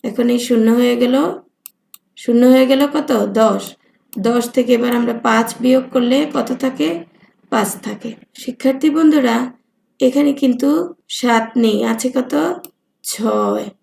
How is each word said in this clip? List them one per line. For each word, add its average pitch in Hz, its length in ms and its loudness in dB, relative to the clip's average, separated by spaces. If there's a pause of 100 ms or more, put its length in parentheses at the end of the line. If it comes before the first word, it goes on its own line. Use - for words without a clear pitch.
এখন 240 280 -2
এই 240 80 2
শূন্য 226 320 2
হয়ে 240 260 2
গেল, 247 200 2 (1000)
শূন্য 240 300 2
হয়ে 262 200 6
গেল 269 200 2
কত? 285 240 -4 (160)
দশ। 202 360 2 (560)
দশ 233 300 0
থেকে 247 260 0
এবার 240 220 0
আমরা 240 260 -2
পাঁচ 226 260 2 (120)
বিয়োগ 254 320 2
করলে 247 260 2 (160)
কত 254 180 -2
থাকে? 269 360 -4 (640)
পাঁচ 208 200 -2 (120)
থাকে। 208 280 -10 (240)
শিক্ষার্থী 269 560 -2
বন্ধুরা, 294 460 2 (640)
এখানে 277 320 2
কিন্তু 269 360 0 (400)
সাত 226 380 0 (100)
নেই, 220 280 2
আছে 226 260 -4
কত? 254 240 -4 (680)
ছয়। 208 600 -4 (180)